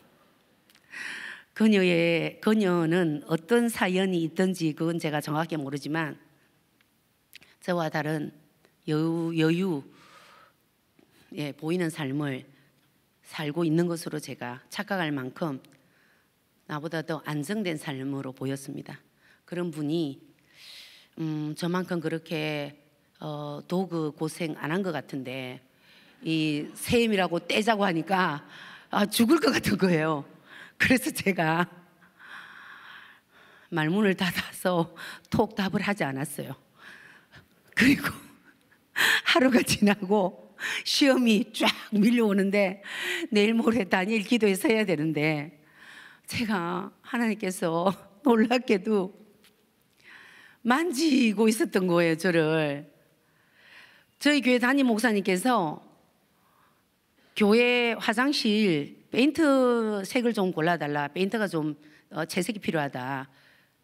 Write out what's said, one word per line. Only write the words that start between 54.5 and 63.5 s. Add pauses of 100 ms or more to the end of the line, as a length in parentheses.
담임
목사님께서 (1500)
교회
화장실
페인트
색을
좀
골라달라.
페인트가
좀, (340)
어,
채색이
필요하다. (560)